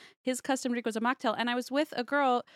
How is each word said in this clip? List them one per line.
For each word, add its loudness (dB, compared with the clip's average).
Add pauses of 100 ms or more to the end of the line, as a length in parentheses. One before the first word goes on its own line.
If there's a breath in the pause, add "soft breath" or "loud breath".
(220 loud breath)
His -2
custom -2
drink -2
was -2
a -2
mocktail, 0
and -2
I 0
was -4
with 0
a 0
girl 2 (120)